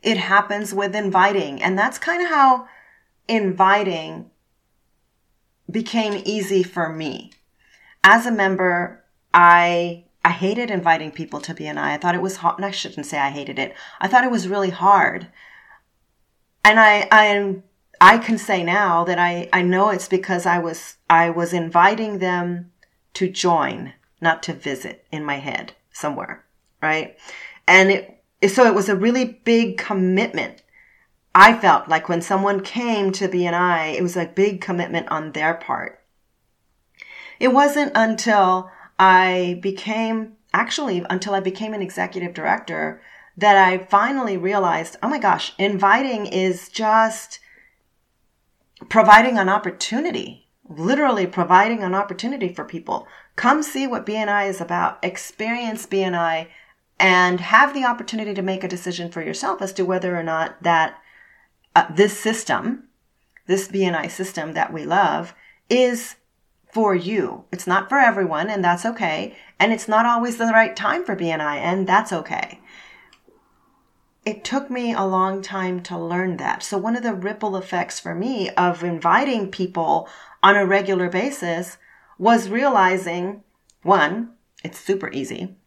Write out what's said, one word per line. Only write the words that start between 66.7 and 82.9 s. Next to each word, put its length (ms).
for 220
you. 580
It's 140
not 240
for 80
everyone, 500
and 160
that's 220
okay. 500
And 140
it's 140
not 180
always 320
the 80
right 280
time 300
for 100
B 160
N 120
I, 160
and 280
that's 280
okay. 460
It 180
took 280
me 240
a 100
long 380
time 400
to 160
learn 400
that. 240
So 160
one 180
of 60
the 100
ripple 460
effects 420
for 140
me 360
of 320
inviting 680
people 580
on 140
a 80
regular 460
basis 680
was 320
realizing, 920